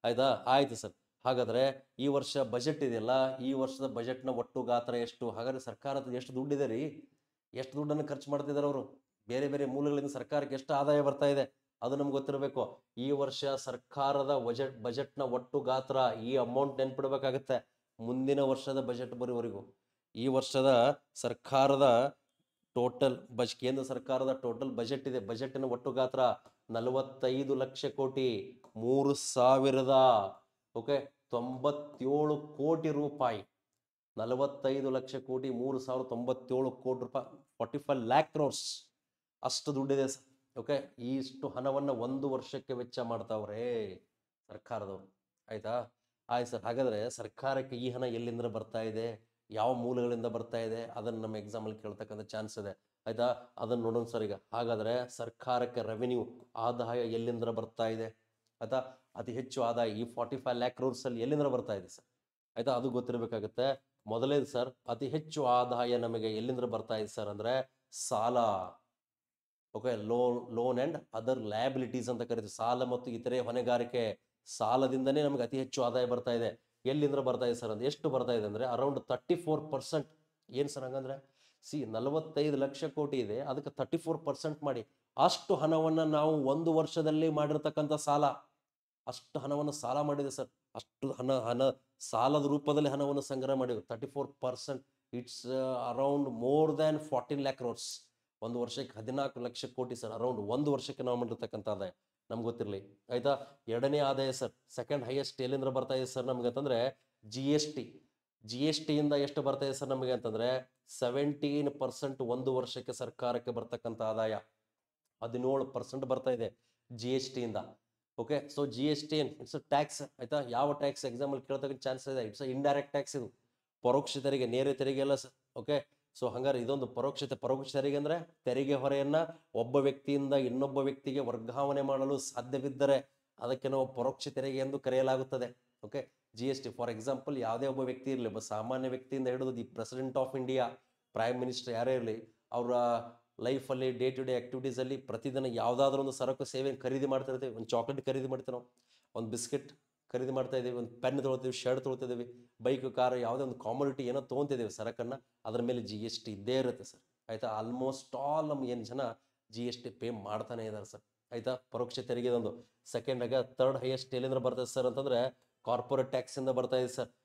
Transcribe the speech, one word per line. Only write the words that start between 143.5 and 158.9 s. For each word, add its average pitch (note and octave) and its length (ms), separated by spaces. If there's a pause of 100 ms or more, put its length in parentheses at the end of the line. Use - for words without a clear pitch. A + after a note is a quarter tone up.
day C3 160
to C3 100
day B2+ 140
activities B2+ 420
ಅಲ್ಲಿ C3 140 (120)
ಪ್ರತಿದಿನ C3 380 (140)
ಯಾವುದಾದ್ರೂ C3 440
ಒಂದು C3 140
ಸರಕು C3 340
ಸೇವೆಯನ್ನು C3+ 320
ಖರೀದಿ C3 280
ಮಾಡ್ತಿರ್ತೀವಿ, C3 460
ಒಂದು A#2 140
ಚಾಕ್ಲೇಟ್ B2+ 360
ಖರೀದಿ C3 240
ಮಾಡ್ತೀವಿ C3 240
ನಾವು, A#2+ 100 (500)
ಒಂದು A2+ 180
ಬಿಸ್ಕೆಟ್ - 360 (420)
ಖರೀದಿ B2+ 240
ಮಾಡ್ತಾ C3 240
ಇದೀವಿ, B2 180
ಒಂದು A#2 120 (120)
ಪೆನ್ C3+ 220
ತೊಗೊಳ್ತೀವಿ, C3 360
ಶರ್ಟ್ B2+ 240
ತೊಗೊಳ್ತಿದ್ದೀವಿ, B2+ 400 (400)
ಬೈಕ್, C3 180 (140)
ಕಾರು, B2+ 180 (120)
ಯಾವುದೇ B2+ 180
ಒಂದು B2 180
ಕಾಮೋಡಿಟಿ C3 480
ಏನೋ C3+ 80 (120)
ತೊಗೊತಿದ್ದೀವಿ B2+ 480
ಸರಕನ್ನ, A#2 360 (320)
ಅದ್ರ A#2 220
ಮೇಲೆ A#2+ 120 (100)
ಜಿ G#2+ 60 (120)
ಎಸ್ - 160
ಟಿ A2+ 120
ಇದ್ದೇ G#2+ 260
ಇರುತ್ತೆ B2 260
ಸರ್, - 120 (300)
ಆಯ್ತಾ? A2+ 160 (140)
Almost C3 500 (140)
all D#3 260
ನಮ್ಗೆ C3+ 240
ಏನ್ A#2 140
ಜನ C3 120 (540)